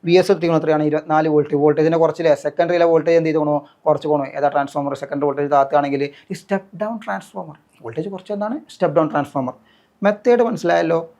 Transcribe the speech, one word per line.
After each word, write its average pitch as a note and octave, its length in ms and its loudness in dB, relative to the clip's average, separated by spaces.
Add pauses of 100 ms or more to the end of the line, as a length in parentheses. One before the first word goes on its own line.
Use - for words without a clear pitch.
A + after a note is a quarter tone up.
വി E3+ 120 4
എസ് F3+ 140 0
എത്തി E3+ 160 0
ഗുണം D#3+ 100 2
എത്രയാണ്? D3+ 300 0
ഇരുപത്തിനാല് D#3 440 0
വോൾട്ട്. D3 280 2
വോൾട്ടേജിൻ്റെ D#3 420 2
കുറച്ചില്ലേ? D#3 300 2 (100)
സെക്കൻഡറിയിലെ E3+ 480 0
വോൾട്ടേജ് E3 280 2
എന്ത് D#3+ 100 0
ചെയ്ത് D3 140 0
ഗുണോ? D3 120 0 (320)
കുറച്ച് D3+ 240 0
ഗുണം. C#3+ 160 0 (120)
ഏതാ C#3+ 160 2
ട്രാൻസ്ഫോമർ? C#3 460 -2
സെക്കൻഡറി C#3+ 280 -4
വോൾട്ടേജ് C#3+ 260 -4
താത്തുകയാണെങ്കിൽ C#3 500 2
ഈ - 360 -12
സ്റ്റെപ്പ് G3 280 -6 (140)
ഡൗൺ A3 100 -8 (120)
ട്രാൻസ്ഫോമർ. F#3+ 500 -12 (300)
വോൾട്ടേജ് D#3 280 -8
കുറച്ച് F#3+ 240 -10
എന്താണ്? G#3+ 200 -6 (180)
സ്റ്റെപ്പ് E3 240 -2
ഡൗൺ D#3 160 0
ട്രാൻസ്ഫോമർ. C3+ 400 -4 (520)
മെത്തേഡ് A#3+ 420 2
മനസ്സിലായല്ലോ? E3+ 500 0 (200)